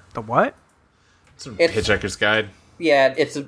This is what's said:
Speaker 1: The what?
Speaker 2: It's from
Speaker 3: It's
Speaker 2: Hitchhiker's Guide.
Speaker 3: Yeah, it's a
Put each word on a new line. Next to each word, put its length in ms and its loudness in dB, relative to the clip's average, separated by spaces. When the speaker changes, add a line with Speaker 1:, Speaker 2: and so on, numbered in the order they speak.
Speaker 1:
The 80 -10
what? 340 0
Speaker 2:
It's 100 -18
from 140 -14
Speaker 3:
It's 140 2
Speaker 2:
Hitchhiker's 420 -2
Guide. 340 0
Speaker 3:
Yeah, 400 2
it's 200 -2
a 100 -6